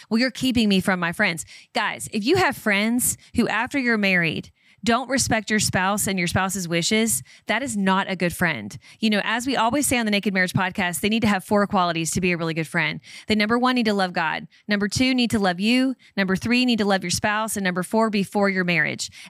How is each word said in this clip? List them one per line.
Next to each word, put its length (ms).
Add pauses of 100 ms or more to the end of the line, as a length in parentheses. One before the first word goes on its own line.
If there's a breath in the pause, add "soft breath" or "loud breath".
"Well, 80
you're 140
keeping 380
me 100
from 200
my 120
friends." 340 (280 loud breath)
Guys, 400
if 100
you 140
have 180
friends 640 (180 loud breath)
who 140
after 280
you're 200
married 540 (300 soft breath)
don't 280
respect 400
your 100
spouse 480
and 100
your 120
spouse's 360
wishes, 560 (260 loud breath)
that 140
is 140
not 340
a 60
good 180
friend. 440 (240 loud breath)
You 80
know, 160
as 200
we 120
always 280
say 120
on 80
the 60
Naked 220
Marriage 200
Podcast, 480
they 80
need 100
to 80
have 160
four 240
qualities 440
to 100
be 100
a 60
really 160
good 120
friend. 360 (260 loud breath)
They, 80
number 240
one, 160
need 120
to 60
love 200
God. 340 (220 soft breath)
Number 180
two, 260
need 180
to 80
love 200
you. 380 (180 soft breath)
Number 220
three, 260
need 140
to 80
love 180
your 80
spouse. 460
And 80
number 180
four, 260
before 380
your 160
marriage. 480 (180 loud breath)